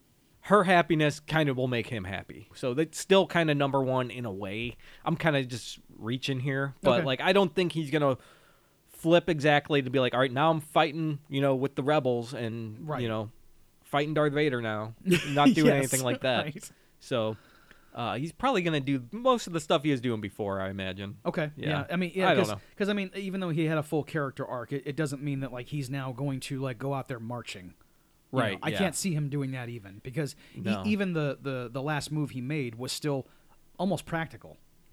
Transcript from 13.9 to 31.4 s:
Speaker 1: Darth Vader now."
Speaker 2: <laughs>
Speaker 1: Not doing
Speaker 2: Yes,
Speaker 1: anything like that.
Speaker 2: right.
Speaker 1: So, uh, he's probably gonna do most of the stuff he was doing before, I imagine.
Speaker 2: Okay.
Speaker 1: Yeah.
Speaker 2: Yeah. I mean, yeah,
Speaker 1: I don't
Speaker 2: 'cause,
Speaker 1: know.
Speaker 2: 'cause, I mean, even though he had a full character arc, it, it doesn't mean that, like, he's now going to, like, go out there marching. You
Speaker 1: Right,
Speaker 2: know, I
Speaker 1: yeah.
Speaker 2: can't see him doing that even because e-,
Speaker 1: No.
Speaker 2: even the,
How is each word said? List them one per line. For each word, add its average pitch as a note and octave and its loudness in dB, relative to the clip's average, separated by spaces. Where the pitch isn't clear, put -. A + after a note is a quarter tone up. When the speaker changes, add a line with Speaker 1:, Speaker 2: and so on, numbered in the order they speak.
Speaker 1:
Darth D3+ 4
Vader C#3+ 2
now." A2 -4
Speaker 2:
<laughs> - -20
Speaker 1:
Not C#3+ 6
doing D#3 4
Speaker 2:
Yes, C#3+ 6
Speaker 1:
anything C3 0
like B2+ 0
that. B2+ 2
Speaker 2:
right. - -10
Speaker 1:
So, A2 -2
uh, A2+ -4
he's D3+ -6
probably B3 0
gonna D#3+ 2
do C3+ 0
most A#3+ 2
of F3+ -8
the E3 -2
stuff D3+ 2
he D3+ 2
was C3 2
doing A#2 0
before, G2 -4
I F#2+ -4
imagine. G2 -6
Speaker 2:
Okay. D#3+ -2
Speaker 1:
Yeah. D3 -4
Speaker 2:
Yeah. D3 -2
I E3+ -2
mean, F3+ -2
yeah, F#3 2
Speaker 1:
I D#3+ 6
don't A#2+ 4
Speaker 2:
'cause, G#2 -2
Speaker 1:
know. G2 -6
Speaker 2:
'cause, G3 -2
I G#3 0
mean, G3 -4
even F#3+ -6
though F3+ -2
he D#3 2
had D#3 0
a D3 0
full D3+ -2
character C#3 -6
arc, A#2+ -8
it, C#3 -4
it C#3 -6
doesn't C#3 -2
mean C#3 -2
that, C3 -6
like, B2 -10
he's C#3 -6
now C3+ -6
going C3+ -4
to, C3+ -6
like, B2+ -4
go C#3 -4
out C3 -4
there B2 -8
marching. A2 -10
You B2+ 0
Speaker 1:
Right, G#2+ 2
Speaker 2:
know, F2+ -6
I - -2
Speaker 1:
yeah. G#2 0
Speaker 2:
can't F#3 2
see F#3 -2
him D3 0
doing C3+ -2
that B2 -8
even G2+ -14
because C3+ -4
e-, C3 -10
Speaker 1:
No. G3 -2
Speaker 2:
even G3+ 0
the, D3 0